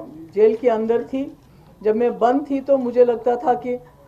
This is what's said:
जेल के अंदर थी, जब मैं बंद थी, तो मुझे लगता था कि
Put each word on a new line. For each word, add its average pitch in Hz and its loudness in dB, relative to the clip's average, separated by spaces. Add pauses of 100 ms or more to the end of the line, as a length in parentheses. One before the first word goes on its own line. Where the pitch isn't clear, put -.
(320)
जेल 220 4
के 240 0
अंदर 226 0
थी, 277 -8 (460)
जब 214 2
मैं 233 -2
बंद 262 2
थी, 269 -4
तो 277 2
मुझे 247 2
लगता 240 0
था 247 -2
कि 247 -6 (320)